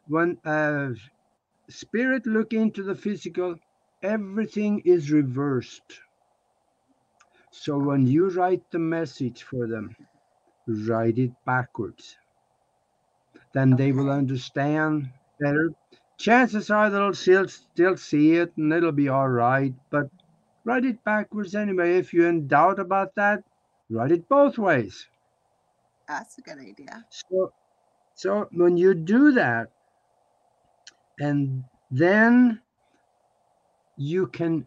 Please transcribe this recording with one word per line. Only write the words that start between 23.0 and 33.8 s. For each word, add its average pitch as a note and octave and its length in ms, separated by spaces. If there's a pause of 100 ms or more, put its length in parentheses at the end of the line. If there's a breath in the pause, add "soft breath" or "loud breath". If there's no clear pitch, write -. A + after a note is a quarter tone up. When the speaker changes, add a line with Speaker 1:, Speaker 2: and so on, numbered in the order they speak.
Speaker 1:
that, G3+ 260 (460)
write A2+ 240
it E3+ 160
both C#4+ 300
ways. C3+ 500 (960)
Speaker 2:
That's - 320
a B3+ 40
good D4 160
idea. A3+ 500
Speaker 1:
So, - 440 (600)
so G3+ 380
when F3 240
you F#3 180
do A3 380
that, A#2+ 380 (1500)
and C#3 440 (260)
then A3 720 (1400)